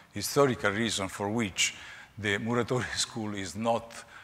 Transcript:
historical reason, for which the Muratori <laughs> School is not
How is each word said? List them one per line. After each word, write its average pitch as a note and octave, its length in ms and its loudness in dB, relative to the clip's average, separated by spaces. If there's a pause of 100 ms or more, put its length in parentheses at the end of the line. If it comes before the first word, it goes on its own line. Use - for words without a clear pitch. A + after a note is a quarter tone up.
(120)
historical A2 580 4
reason, G2+ 380 0
for G2+ 200 -2
which G#2+ 460 0 (440)
the G2+ 200 2
Muratori A#2+ 520 2
<laughs> - 60 -4
School G#2+ 380 -2
is F#2+ 220 -6
not A2+ 360 0 (320)